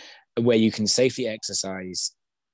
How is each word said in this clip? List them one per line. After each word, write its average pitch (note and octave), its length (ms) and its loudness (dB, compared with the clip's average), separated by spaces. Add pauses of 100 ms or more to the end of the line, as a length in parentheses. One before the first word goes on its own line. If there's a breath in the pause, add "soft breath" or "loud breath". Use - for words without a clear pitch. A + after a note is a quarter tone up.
(400 loud breath)
where A#2 180 4
you A2 140 4
can G#2+ 160 -2
safely B2+ 400 2
exercise F#2+ 880 -6 (380)